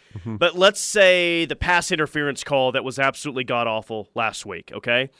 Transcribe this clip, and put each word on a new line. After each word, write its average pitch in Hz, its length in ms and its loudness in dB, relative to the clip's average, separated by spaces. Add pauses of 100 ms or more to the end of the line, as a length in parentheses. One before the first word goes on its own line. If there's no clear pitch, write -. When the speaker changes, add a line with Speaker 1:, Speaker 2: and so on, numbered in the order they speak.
(160)
Speaker 1:
Mm-hmm. 107 200 -8
Speaker 2:
But 165 200 2
let's 196 240 4
say 180 640 4
the 131 120 -4
pass 180 360 0
interference 147 520 -2
call 131 280 2
that 123 120 -2
was 131 140 -6
absolutely 135 460 -2
god-awful 113 680 -4
last 110 320 -4
week, 92 260 -12
okay? 123 480 -2